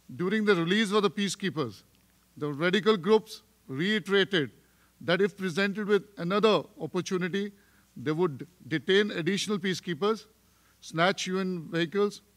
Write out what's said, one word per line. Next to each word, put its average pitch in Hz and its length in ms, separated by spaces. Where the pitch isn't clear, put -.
during 196 300
the 202 120
release 185 340
of 208 140
the 202 60
peacekeepers, 160 720
the 147 160
radical 185 440
groups 208 460
reiterated 185 840
that 175 200
if 202 160
presented 190 500
with 202 160
another 190 440
opportunity, 185 720
they 131 140
would 156 360
detain 190 460
additional 185 460
peacekeepers, 185 680
snatch 180 480
U 185 100
N 185 320
vehicles 196 520